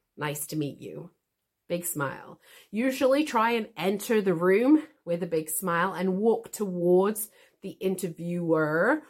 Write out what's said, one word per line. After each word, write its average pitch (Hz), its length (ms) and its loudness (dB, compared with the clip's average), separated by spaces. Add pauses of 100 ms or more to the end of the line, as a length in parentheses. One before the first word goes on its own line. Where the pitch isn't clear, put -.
(180)
Nice 147 300 -6
to 156 100 -6
meet 143 220 -4
you." 156 320 -14 (560)
Big 175 180 -4
smile. - 560 -8 (300)
Usually 262 520 2
try 233 280 2
and 226 260 -2
enter 202 440 0
the 190 120 2
room 208 540 4 (180)
with 170 180 -2
a 175 40 -6
big 160 220 -2
smile 175 440 0
and 185 240 0
walk 220 340 0
towards 185 800 2 (320)
the - 180 -12
interviewer 175 1300 0